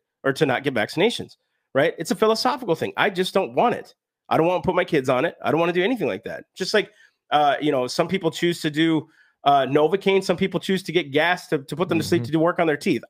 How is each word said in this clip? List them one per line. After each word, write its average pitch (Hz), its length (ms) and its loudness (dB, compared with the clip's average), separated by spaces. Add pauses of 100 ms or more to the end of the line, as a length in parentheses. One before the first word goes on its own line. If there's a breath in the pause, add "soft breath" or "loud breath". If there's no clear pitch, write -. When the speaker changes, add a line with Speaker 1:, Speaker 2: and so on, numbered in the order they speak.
(240)
Speaker 1:
or 139 100 0
to 156 120 2
not 123 180 -2
get 139 100 -2
vaccinations, 139 640 -2 (360)
right? 147 260 2
It's 165 120 -8
a 208 40 0
philosophical 220 600 0
thing. 113 220 -4
I 180 140 2
just 180 220 -4
don't 156 200 0
want 202 220 2
it. - 180 -12 (340)
I 120 100 2
don't 160 100 4
wanna 180 140 0
put 180 140 -2
my 180 80 2
kids 143 240 0
on 131 160 2
it. 170 180 -2
I 113 100 0
don't 151 80 2
wanna 170 140 2
do 180 100 0
anything 220 240 0
like 98 160 -4
that. 80 220 -10 (100)
Just - 180 -6
like, 208 180 0 (400 soft breath)
uh, 147 300 4
you 147 100 2
know, 127 140 0
some 165 220 -2
people 165 240 -2
choose 170 300 -2
to 156 100 -2
do, 156 360 0 (360 soft breath)
uh, 139 240 4
Novocaine. 185 560 2
Some 185 140 -2
people 185 220 -2
choose 185 240 -2
to - 80 -10
get 151 200 -2
gas 165 380 0
to, 156 100 0
to 139 160 -10
put 180 140 -4
them 165 100 0
to 151 40 -4
sleep 170 180 0
Speaker 2:
Mm-hmm. 120 60 -6
Speaker 1:
to 139 40 -8
do 160 80 0
work 170 200 0
on 170 60 2
their 147 120 0
teeth. 143 320 -2